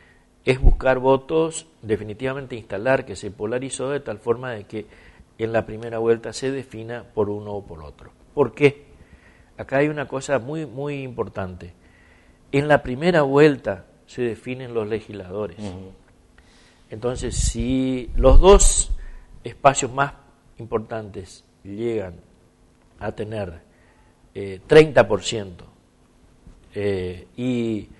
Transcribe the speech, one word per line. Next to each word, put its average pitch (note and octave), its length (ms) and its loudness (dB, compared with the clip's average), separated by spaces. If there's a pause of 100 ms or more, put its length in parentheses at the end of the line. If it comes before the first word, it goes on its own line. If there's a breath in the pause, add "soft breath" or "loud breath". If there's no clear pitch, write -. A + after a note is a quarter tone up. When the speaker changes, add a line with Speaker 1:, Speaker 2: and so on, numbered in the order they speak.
(440 soft breath)
Speaker 1:
es C3 160 2
buscar C3 400 6
votos, C3+ 680 0 (140)
definitivamente A2+ 760 -6
instalar G#2+ 480 -2
que G2+ 100 -12
se G2+ 160 -10
polarizó B2+ 580 -6
de C#3+ 120 -4
tal A2 160 -10
forma A#2+ 340 -4
de G#2 140 -10
que G#2+ 200 -10 (520 soft breath)
en A2+ 160 -4
la A2 120 0
primera A2+ 340 -10
vuelta A#2 340 0
se C3+ 180 -6
defina A#2 600 -10
por G#2 160 0
uno G#2 240 -8
o G2 120 -10
por D#2+ 180 -18
otro. - 280 -20 (220)
¿Por C3 200 0
qué? - 320 2 (720 soft breath)
Acá - 200 -4
hay D3 100 2
una D3 220 -6
cosa C3+ 300 -4
muy, D3+ 260 -10
muy C#3 380 -10
importante. F#2+ 680 -10 (800 soft breath)
En C#3+ 160 0
la C#3+ 160 4
primera D3+ 380 0
vuelta C3+ 640 2 (220)
se - 160 -8
definen A#2+ 500 -8
los G#2+ 140 -2
legisladores. G#2 720 -8
Speaker 2:
Ujú. F#2+ 320 -12 (1000 soft breath)
Speaker 1:
Entonces, A#2+ 460 -6
si B2+ 800 0
los C3 240 10
dos - 520 8 (520 soft breath)
espacios C3 500 2
más C#3 200 -2 (440)
importantes A2 880 -8 (180)
llegan G2+ 520 -6 (840)
a A2 140 -8
tener, G#2 500 -10 (720 soft breath)
eh, G2 320 -12
treinta D3+ 420 6
por G2+ 140 0
ciento, G2 440 -8 (1080)
eh, F#2 540 -4 (100)
y, A#2+ 500 -4 (120 soft breath)